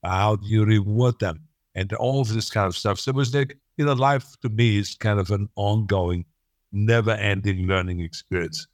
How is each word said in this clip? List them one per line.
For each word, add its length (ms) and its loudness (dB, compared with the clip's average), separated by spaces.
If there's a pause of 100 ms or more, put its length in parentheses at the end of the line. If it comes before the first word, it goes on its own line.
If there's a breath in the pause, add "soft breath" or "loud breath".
How 340 2
do 120 -6
you 160 4
reward 560 2
them? 200 -4 (360)
And 180 -4
all 260 -2
of 120 0
this 180 -4
kind 160 0
of 100 -4
stuff. 220 -2
So 120 -6
it 60 0
was 180 0
like, 220 -2 (200)
you 80 0
know, 100 2
life 480 0
to 60 -2
me 300 4
is 160 -4
kind 240 0
of 140 0
an 240 -2
ongoing, 680 0 (460)
never-ending 960 0
learning 320 0
experience. 760 -6